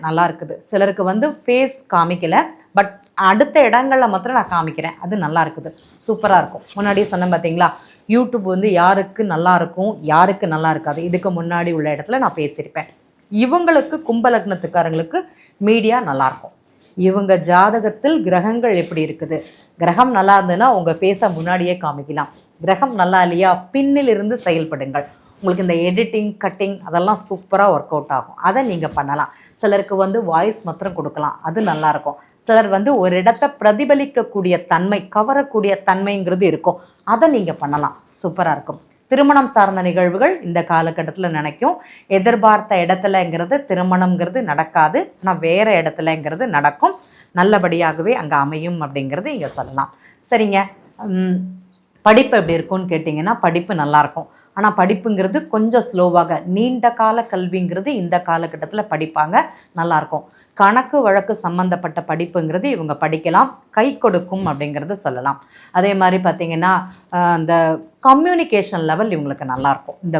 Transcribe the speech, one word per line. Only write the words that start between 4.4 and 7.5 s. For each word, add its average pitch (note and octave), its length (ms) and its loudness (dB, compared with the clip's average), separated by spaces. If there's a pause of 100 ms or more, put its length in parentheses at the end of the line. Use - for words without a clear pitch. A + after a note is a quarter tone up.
காமிக்கிறேன், D#3+ 500 -4
அது F3+ 220 -8
நல்லா D#3+ 220 -2
இருக்குது, D#3+ 240 -12 (360)
சூப்பரா G#3 360 2
இருக்கும். - 240 -8 (100)
முன்னாடியே G3+ 360 0
சொன்னேன் F3+ 220 0
பார்த்தீங்களா, E3+ 360 2 (440)